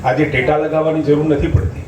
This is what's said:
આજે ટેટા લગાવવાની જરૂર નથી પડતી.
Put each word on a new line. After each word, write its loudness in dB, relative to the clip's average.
આજે 0
ટેટા 0
લગાવવાની 0
જરૂર 2
નથી 0
પડતી. -2